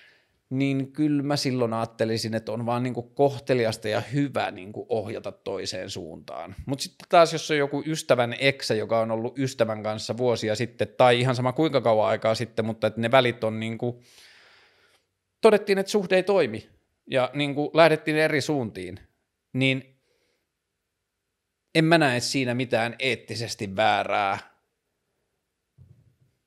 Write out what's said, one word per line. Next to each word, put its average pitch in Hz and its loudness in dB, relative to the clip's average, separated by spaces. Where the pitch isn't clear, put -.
niin 135 -2
kyllä 147 0
mä 143 -2
silloin 127 -2
ajattelisin, 113 -4
että 110 -6
on 117 -6
vaan, 120 -2
niinku, 120 -6
kohteliasta 120 0
ja 107 0
hyvä, 120 -2
niinku, 101 -14
ohjata 101 -6
toiseen 95 -8
suuntaan. 82 -12
Mut 135 -6
sitten - -12
taas, 165 8
jos 160 -6
on 156 0
joku 139 -2
ystävän 123 0
eksä, 135 0
joka 110 0
on 113 -2
ollut 113 -6
ystävän 113 -2
kanssa 107 -6
vuosia 110 0
sitten, 110 -4
tai 123 6
ihan 123 0
sama 127 -2
kuinka 147 0
kauan 110 2
aikaa 110 0
sitten, 110 -6
mutta 110 -4
että 110 -2
ne 117 -2
välit 123 2
on, 110 -4
niinku, 117 -8
todettiin, 208 4
että 190 -4
suhde 190 2
ei 185 4
toimi, 170 0
ja 127 0
niinku 147 -4
lähdettiin 156 4
eri 156 2
suuntiin, 104 -4
niin 135 -2
en 160 6
mä 165 6
näe 139 2
siinä 127 -2
mitään 120 0
eettisesti 113 -6
väärää. 101 2